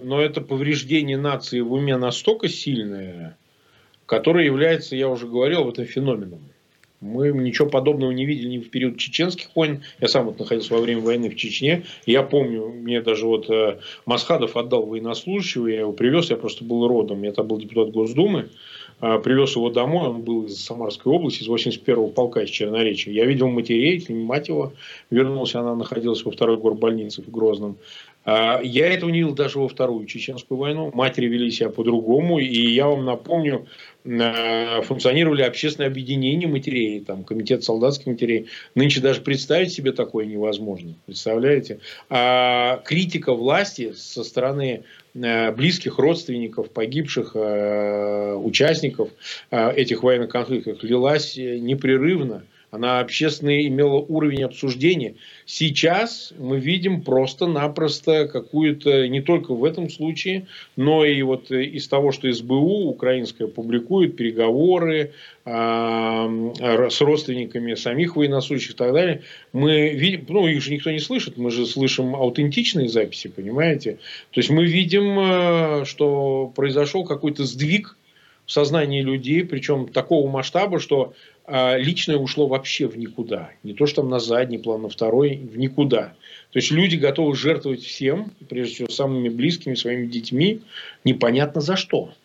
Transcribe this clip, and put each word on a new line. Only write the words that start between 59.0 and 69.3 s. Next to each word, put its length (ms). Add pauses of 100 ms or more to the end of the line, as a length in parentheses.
не 120
только 320
в 120
этом 240
случае, 580 (300)
но 260
и 180
вот, 300
э, 140
из 240
того, 240
что 160
С 120
Б 140
У 340
украинская 580
публикует, 680
переговоры, 960 (320)
а, 840 (300)
р-, 300
с 120
родственниками 720
самих 420
военнослужащих 560
и 60
так 160
далее, 300 (280)